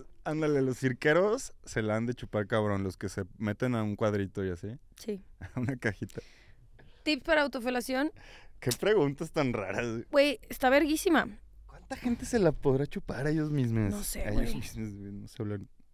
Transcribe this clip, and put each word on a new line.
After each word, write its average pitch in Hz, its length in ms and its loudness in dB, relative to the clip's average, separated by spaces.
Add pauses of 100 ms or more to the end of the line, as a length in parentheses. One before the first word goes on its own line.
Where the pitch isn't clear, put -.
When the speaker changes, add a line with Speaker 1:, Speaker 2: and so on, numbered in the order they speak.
(240)
Speaker 1:
ándale, 151 380 0
los 131 160 -2
cirqueros 165 760 2 (140)
se - 160 -2
la 107 140 2
han 113 100 -2
de 123 80 -2
chupar 104 320 -4
cabrón, 104 360 2
los 95 140 -4
que 98 140 -6
se 98 140 -6 (120)
meten 110 380 -2
a 113 80 0
un 104 120 -2
cuadrito 101 480 0
y 95 60 -2
así. 90 200 -6 (280)
Speaker 2:
Sí. 196 260 -8 (180)
Speaker 1:
<laughs> - 140 -12
A 123 60 -6
una 127 160 -2
cajita. - 460 -6 (800)
Speaker 2:
Tips 302 200 -2
para 311 200 2
autofelación. 254 680 -2 (480)
Speaker 1:
Qué - 120 -2 (100)
preguntas 165 520 2
tan 135 200 2
raras, 107 340 -2
güey. 113 240 -4
Speaker 2:
Güey, 285 380 4
está 254 220 0
verguísima. 302 580 4 (380)
Speaker 1:
¿Cuánta - 300 -16
gente 240 280 -2
se 240 140 0
la 170 140 6
podrá 135 340 2
chupar 139 400 -6
a 151 40 0
ellos 151 200 0
mismos? 113 400 2
Speaker 2:
No 208 120 -4
sé, - 200 -4
Speaker 1:
A 107 80 -2
ellos 104 40 0 (100)
Speaker 2:
güey. 110 100 0
Speaker 1:
mismos, 107 400 -8
güey, 101 180 -12
no 104 160 -12
sé - 140 -10
hablar. 104 180 -4 (340)